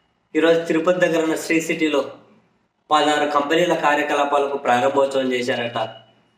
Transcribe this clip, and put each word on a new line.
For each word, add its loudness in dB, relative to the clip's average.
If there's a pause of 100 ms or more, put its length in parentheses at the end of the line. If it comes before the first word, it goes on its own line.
(360)
ఈరోజు 4
తిరుపతి 0
దగ్గర 2
ఉన్న 0
శ్రీ -2
సిటీలో -2 (800)
పదహారు 2
కంపెనీల 0
కార్యకలాపాలకు 0
ప్రారంభోత్సవం 0
చేశారట. -4 (500)